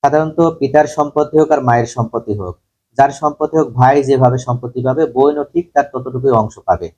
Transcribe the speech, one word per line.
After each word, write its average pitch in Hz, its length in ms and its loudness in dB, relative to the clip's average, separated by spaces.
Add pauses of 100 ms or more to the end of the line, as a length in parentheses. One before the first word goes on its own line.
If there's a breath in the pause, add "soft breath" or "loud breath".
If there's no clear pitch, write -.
সাধারণত 156 360 0 (180)
পিতার 147 320 2
সম্পত্তি 147 480 -2
হোক 156 140 2
আর 143 100 2
মায়ের 120 320 0
সম্পত্তি 113 420 -6
হোক, 92 180 -10 (440)
যার 139 160 4
সম্পত্তি 151 440 -4
হোক, 151 160 0
ভাই 127 300 4
যেভাবে 127 360 2
সম্পত্তি 123 420 -6
পাবে, 131 220 0 (100)
বোনও 143 360 2
ঠিক 170 220 -4
তার 143 180 0
ততটুকুই 127 460 -2
অংশ 107 200 0 (100)
পাবে। 87 220 -2 (100)